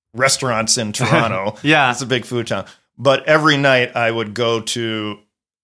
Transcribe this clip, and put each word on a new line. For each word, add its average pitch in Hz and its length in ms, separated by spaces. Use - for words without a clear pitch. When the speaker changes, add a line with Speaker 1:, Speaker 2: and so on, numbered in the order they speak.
Speaker 1:
restaurants 120 640
in 107 160
Speaker 2:
<laughs> - 20
Speaker 1:
Toronto? 104 680
Speaker 2:
Yeah. 143 280
Speaker 1:
It's 120 120
a 131 40
big 117 200
food 120 220
town. 98 180
But 135 280
every 156 300
night 131 400
I 117 140
would 110 240
go 117 260
to, 110 580